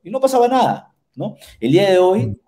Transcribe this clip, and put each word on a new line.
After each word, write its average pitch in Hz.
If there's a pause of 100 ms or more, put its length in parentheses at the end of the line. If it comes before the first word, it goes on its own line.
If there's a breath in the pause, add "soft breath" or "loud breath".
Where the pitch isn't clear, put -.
Y 170
no 262
pasaba 262
nada, 233 (200)
¿no? 196 (240 soft breath)
El 123
día 190
de 185
hoy, 180